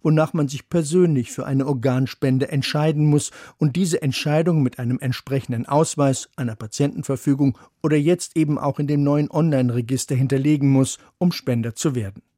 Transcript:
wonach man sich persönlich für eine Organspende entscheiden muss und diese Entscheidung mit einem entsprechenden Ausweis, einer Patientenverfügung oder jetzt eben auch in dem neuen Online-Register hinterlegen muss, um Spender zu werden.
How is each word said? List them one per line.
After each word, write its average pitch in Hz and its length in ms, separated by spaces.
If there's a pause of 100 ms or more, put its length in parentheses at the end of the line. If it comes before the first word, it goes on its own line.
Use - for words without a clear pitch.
wonach 156 300
man 147 160
sich 139 200
persönlich 160 600
für - 160
eine 135 220
Organspende 131 800
entscheiden 151 580
muss 147 240 (280)
und 151 180
diese 175 260
Entscheidung 156 640
mit 127 160
einem 123 180
entsprechenden 127 680
Ausweis, 143 680
einer 117 220
Patientenverfügung 139 1000 (240)
oder 156 160
jetzt 165 400
eben 151 220
auch 143 220
in 143 80
dem 147 160
neuen 143 260
Online-Register 131 840
hinterlegen 139 520
muss, 135 300 (200)
um 180 120
Spender 117 460
zu 147 180
werden. 101 300 (140)